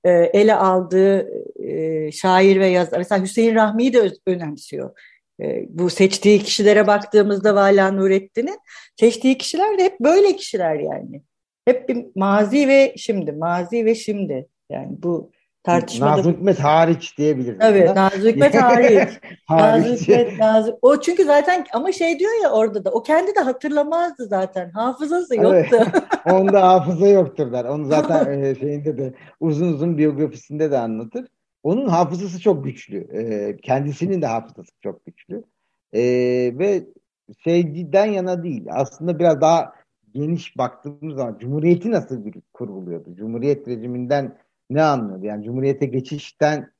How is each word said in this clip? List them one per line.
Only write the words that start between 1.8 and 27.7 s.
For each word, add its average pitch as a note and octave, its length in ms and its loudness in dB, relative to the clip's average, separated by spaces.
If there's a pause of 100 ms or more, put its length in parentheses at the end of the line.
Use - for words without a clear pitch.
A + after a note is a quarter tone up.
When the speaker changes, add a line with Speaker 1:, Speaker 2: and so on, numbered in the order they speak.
Speaker 1:
şair F#3+ 480 4
ve F#3+ 80 2
yazar, F3+ 300 0
mesela F#3 240 -2
Hüseyin A3+ 340 0
Rahmi'yi A3+ 380 2
de B3 60 4
öz-, G3+ 280 0
önemsiyor. E3+ 680 -8 (460)
E, - 280 -6
bu F3 200 -2
seçtiği G3 500 2
kişilere G#3 480 2
baktığımızda G3+ 680 2
Vala G3 360 4
Nurettin'in G3 680 -2 (400)
seçtiği A#3+ 380 2
kişiler G4 400 -2
de F#4+ 60 0
hep F#4+ 160 -2
böyle F4+ 360 4
kişiler E3+ 400 -4
yani. D3 460 -10 (440)
Hep B3+ 240 2
bir A#3+ 160 -4 (100)
mazi G#3 520 2
ve C4+ 300 4
şimdi, F3+ 340 -4
mazi F3 540 -4
ve A3+ 100 2
şimdi. F#3+ 520 -8 (220)
Yani C3+ 200 -12 (140)
bu E3+ 280 -6 (320)
tartışmada D3+ 540 0
Speaker 2:
Nazım D#3+ 160 2
Hikmet F3+ 260 0
hariç D#3+ 580 2
diyebiliriz C3+ 440 -2
Speaker 1:
Evet, G3 280 4
Speaker 2:
buna. F#3+ 160 2
Speaker 1:
Nazım G3 240 0
Hikmet C#4 260 2
hariç. A#3+ 540 4 (220)
Speaker 2:
<laughs> - 140 -20
Hariç. D#3+ 400 4
Speaker 1:
Nazım A#3+ 100 0
Hikmet, G3 440 2
Nazım-, A3 420 2
o C#4+ 200 6
çünkü F4 240 0
zaten D4 480 2
ama D4+ 180 -4
şey E4 280 -2
diyor G4+ 120 0 (120)
ya C#4 80 2
orada G#3+ 340 -2
da, F#3+ 60 -2
o A#3 120 -4
kendi F4+ 320 0
de G4+ 40 2
hatırlamazdı D4 880 -4
zaten. F#3+ 460 -6
Hafızası C4 640 -6
Speaker 2:
Evet. F3+ 360 4
Speaker 1:
yoktu. A#3 200 4 (180)
<laughs> F#3 220 -2
Speaker 2:
Onda F#3+ 360 4
hafıza F3+ 400 4
yoktur D#3 440 2
der. B2 140 -4
Onu D3 200 -6